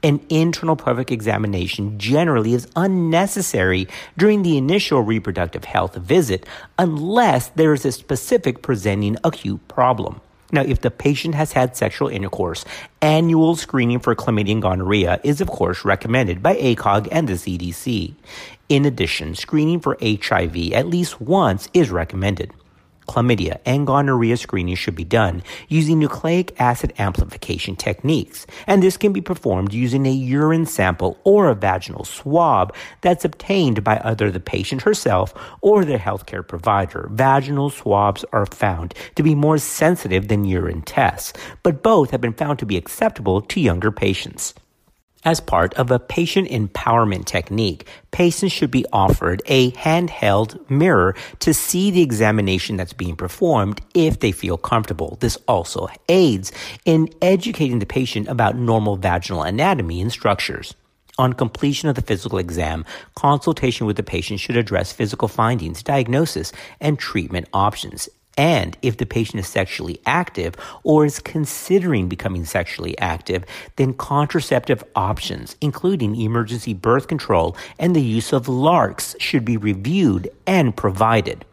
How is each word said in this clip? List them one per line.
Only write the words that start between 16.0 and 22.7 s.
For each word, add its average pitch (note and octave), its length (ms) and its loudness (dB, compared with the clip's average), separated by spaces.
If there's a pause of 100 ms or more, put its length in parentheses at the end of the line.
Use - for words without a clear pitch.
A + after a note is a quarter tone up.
by F3 160 4
A B2 160 2
cog G#2 360 2
and D#3+ 160 0
the F2+ 120 -2
C F2+ 180 -6
D F2 140 -6
C. G#2+ 440 -6 (540)
In C#3+ 160 6
addition, E2+ 480 -2
screening D#3 460 0
for C#3 200 -2
H G#2+ 320 -2
I F2+ 140 2
V E2+ 300 -4
at B2+ 100 2
least F3 340 -4
once A#2+ 540 0
is E3 160 4
recommended. F#2 640 -4 (520)